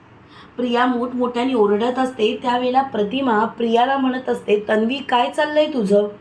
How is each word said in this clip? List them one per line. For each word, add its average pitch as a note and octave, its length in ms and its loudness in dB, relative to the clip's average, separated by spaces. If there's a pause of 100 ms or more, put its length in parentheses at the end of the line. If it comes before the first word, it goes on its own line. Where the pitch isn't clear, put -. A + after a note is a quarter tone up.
(580)
प्रिया B3 300 0
मोठमोठ्याने B3 680 -2
ओरडत G#3+ 440 2
असते, B3+ 440 -2
त्यावेळेला B3+ 400 0
प्रतिमा A3+ 640 0
प्रियाला A#3 520 0
म्हणत B3+ 320 -2
असते, G#3 400 -2
"तन्वी, A3+ 300 0
काय B3+ 320 0
चाललंय D4+ 360 0
तुझं? G#3 420 2 (120)